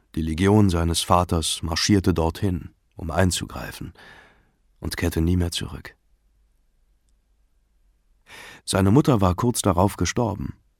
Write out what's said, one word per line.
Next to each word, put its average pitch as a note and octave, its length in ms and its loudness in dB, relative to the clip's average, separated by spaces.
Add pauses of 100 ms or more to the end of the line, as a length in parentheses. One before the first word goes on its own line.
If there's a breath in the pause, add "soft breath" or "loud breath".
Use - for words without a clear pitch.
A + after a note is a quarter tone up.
(140)
die D#2+ 80 -4
Legion F#2+ 480 4
seines E2+ 320 0
Vaters, F2 600 0
marschierte F#2 500 2
dorthin, E2 560 -2 (260)
um E2 140 -12
einzugreifen, - 840 -4 (840 loud breath)
und - 180 -8
kehrte E2 220 -2
nie E2+ 160 2
mehr F2 140 0
zurück. - 460 -10 (2750 loud breath)
Seine G2 260 2
Mutter C3 280 4
war F#2 140 4
kurz A#2+ 300 -2
darauf F#2+ 340 2
gestorben G2+ 560 -4 (260)